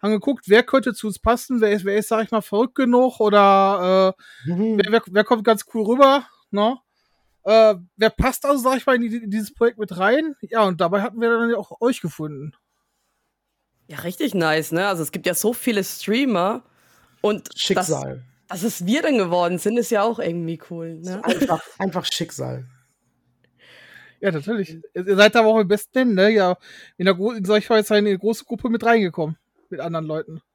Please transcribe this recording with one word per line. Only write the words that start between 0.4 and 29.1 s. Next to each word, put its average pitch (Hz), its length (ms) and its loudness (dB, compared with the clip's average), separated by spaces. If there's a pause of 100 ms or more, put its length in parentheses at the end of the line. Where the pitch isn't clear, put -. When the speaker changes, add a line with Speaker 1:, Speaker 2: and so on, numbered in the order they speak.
Speaker 1:
wer 214 160 6
könnte 254 300 0
zu - 140 -10
uns 202 120 -8
passen, 240 440 -2
wer 208 100 4
ist, 208 140 -2
wer 202 100 0
ist, 214 120 -2
sag 220 160 0
ich - 60 -10
mal, 220 120 -2
verrückt 233 320 -2
genug 247 460 2
oder, 196 920 4 (320)
äh, 156 60 -6
Speaker 2:
Mhm. 208 260 0
Speaker 1:
wer, 202 140 0
wer, 226 180 2
wer 208 140 2
kommt 220 180 0
ganz 214 220 2 (100)
cool 220 120 -2
rüber, 269 400 4 (240)
ne? 214 260 0 (680)
Äh, 214 320 6 (200)
wer 214 140 2
passt - 340 -2
also, 277 180 2
sag 262 140 2
ich 226 100 -4
mal, 262 100 4
in 233 60 0
die, 233 140 -4
in 226 140 -8
dieses 208 240 -6
Projekt 233 240 0
mit 190 180 -8
rein? 269 460 0
Ja, 220 220 0
und 165 160 -2
dabei 185 200 2
hatten 226 200 -6
wir 233 100 2
dann 233 240 0
auch - 260 -10
euch 247 220 0
gefunden. 151 500 -10 (1400)
Speaker 3:
Ja, 147 120 -14
richtig 185 340 -6
nice, 160 360 0
ne? 175 160 -2
Also 185 160 -4
es 147 100 -8
gibt 175 140 -6
ja 180 80 -2
so 208 200 0
viele 214 280 -2
Streamer 220 800 -2 (600)
und 208 340 -2
Speaker 2:
Schicksal. 139 680 -4 (260)
Speaker 3:
dass, 185 120 -10
dass 214 140 -4
es 175 120 -8
wir 247 160 0
dann 302 140 0
geworden 180 420 0
sind, 220 200 -2
ist 233 120 -2
ja 208 120 0
auch 226 160 -2
irgendwie 170 420 -6 (100)
cool, 165 300 -12
ne? 185 240 -10
Speaker 2:
Einfach, 226 360 -2 (180)
einfach 185 260 -4
Schicksal. 131 640 -8 (1500)
Speaker 1:
Ja, 196 100 0
natürlich. 170 480 -6 (160)
Ihr, 180 140 -8
ihr 196 80 2
seid 208 180 6
aber 226 140 4
auch 220 100 4
im 208 80 2
besten 208 320 -2
Nennen, 247 160 2
ne? 190 160 4
Ja, 185 260 2 (420)
in 180 80 -2
der 190 80 4
gro-, 202 280 -4
sag 208 160 2
ich 208 120 -4
mal, 226 80 4
jetzt 208 120 0
eine 208 260 2
große 214 280 -4
Gruppe 240 240 -8
mit 220 160 -2
reingekommen, 180 520 0 (340)